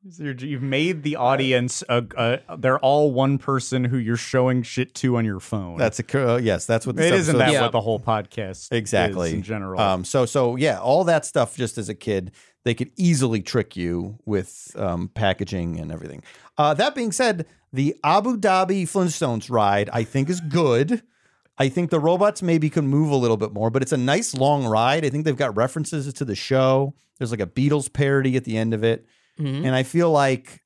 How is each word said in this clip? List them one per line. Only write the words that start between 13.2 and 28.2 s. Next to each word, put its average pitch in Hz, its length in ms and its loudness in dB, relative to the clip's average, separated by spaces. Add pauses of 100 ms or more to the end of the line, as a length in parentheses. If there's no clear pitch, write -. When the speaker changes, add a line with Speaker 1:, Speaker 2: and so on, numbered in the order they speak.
Speaker 2:
trick - 340 -4
you 87 480 -4
with, - 500 -6
um, 90 380 -4
packaging 92 680 -2
and 78 140 -10
everything. 80 300 -14 (340)
Uh, 147 160 2
that 233 220 0
being 214 180 -4
said, 214 320 0 (260)
the 135 320 -2
Abu 208 360 2
Dhabi 190 460 2
Flintstones 156 680 -2
ride, 101 420 2
I 117 120 0
think, 135 260 -2
is 180 100 -2
good. 156 640 2 (560)
I 135 100 2
think 165 220 -2
the 165 100 2
robots 185 400 2
maybe 165 300 2
could 156 140 0
move 147 260 2
a 143 60 2
little 120 200 4
bit 101 160 -2
more, 104 160 0
but 131 140 0
it's 127 100 -2
a 147 60 0
nice 143 340 0
long 139 340 2
ride. 123 380 2
I 139 60 0
think 147 160 -2
they've 143 100 0
got 127 180 -2
references 139 560 -2
to 135 140 -6
the 110 100 -4
show. 131 600 0 (240)
There's, 120 120 -4
like, 113 100 -4
a 95 60 -2
Beatles 139 460 0
parody 135 440 2